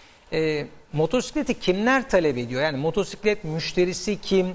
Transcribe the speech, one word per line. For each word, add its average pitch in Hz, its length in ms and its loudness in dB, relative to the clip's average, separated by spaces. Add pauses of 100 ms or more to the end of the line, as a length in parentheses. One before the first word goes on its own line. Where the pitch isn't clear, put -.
(320)
e, 156 340 -2 (260)
motosikleti 233 680 0
kimler 220 480 2
talep 151 300 2
ediyor? 123 240 -2
Yani 151 140 0
motosiklet 190 680 -2
müşterisi 180 760 -2
kim? 190 340 2